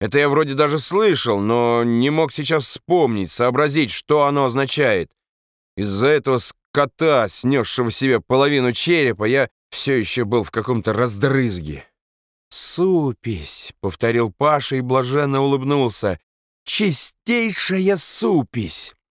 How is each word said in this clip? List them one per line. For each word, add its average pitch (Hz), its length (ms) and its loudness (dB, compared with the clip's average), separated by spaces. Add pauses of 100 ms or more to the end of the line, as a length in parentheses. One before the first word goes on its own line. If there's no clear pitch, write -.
Это 117 180 -2
я 147 100 4
вроде 143 260 0
даже 147 240 0
слышал, 151 600 2
но 117 440 2
не 120 260 2
мог 156 220 0
сейчас 151 320 0
вспомнить, 117 640 0
сообразить, 135 600 0
что 147 340 0
оно 143 220 2
означает. 123 640 0 (640)
Из-за 104 320 0
этого 135 300 2
скота, - 920 0
снесшего 123 600 -2
себе 123 300 0
половину 131 520 2
черепа, 127 520 0
я 127 240 2 (220)
все - 240 -2
еще 117 300 -2
был 107 200 0
в - 60 -10
каком-то 113 420 -2
раздрызге». 107 920 -2 (680)
«Супись», 139 1300 -2
повторил 117 500 -2
Паша 143 460 0
и 131 60 -2
блаженно 135 580 0
улыбнулся. 135 800 0 (440)
«Чистейшая 196 1300 -2
супись!» 147 1000 -2 (180)